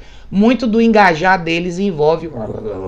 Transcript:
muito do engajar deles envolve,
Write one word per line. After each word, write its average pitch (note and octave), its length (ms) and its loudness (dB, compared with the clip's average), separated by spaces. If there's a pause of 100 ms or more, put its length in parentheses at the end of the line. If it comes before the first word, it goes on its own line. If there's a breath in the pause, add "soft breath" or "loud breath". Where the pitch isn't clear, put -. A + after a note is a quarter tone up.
(320 soft breath)
muito A3+ 340 2
do A3+ 160 0
engajar F#3 640 4
deles E3+ 360 -4
envolve, E3 500 0 (580)